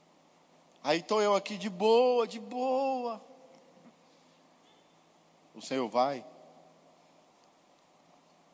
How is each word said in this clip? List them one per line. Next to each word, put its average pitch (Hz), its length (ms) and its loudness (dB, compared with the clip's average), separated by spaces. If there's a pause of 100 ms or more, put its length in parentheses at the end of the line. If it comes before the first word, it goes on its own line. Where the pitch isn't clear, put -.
(840)
Aí 156 200 0
tô 214 180 0
eu 208 140 4
aqui 196 220 -2
de 190 140 -6
boa, 226 560 4
de 202 120 -12
boa. 247 840 -4 (2250)
O 110 80 -18
Senhor 131 260 -2
vai. 123 380 0 (2250)